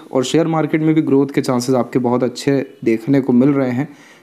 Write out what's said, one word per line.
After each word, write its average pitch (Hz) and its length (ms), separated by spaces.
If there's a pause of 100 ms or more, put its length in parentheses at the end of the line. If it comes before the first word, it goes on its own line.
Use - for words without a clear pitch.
(120)
और 131 120
share 156 220
market 156 360
में 156 120
भी 156 80
growth 139 240
के 139 140
chances 127 340
आपके 123 240
बहुत 123 240
अच्छे 123 300 (320)
देखने 113 360
को - 120
मिल 123 160
रहे 139 220
हैं, 127 180 (340)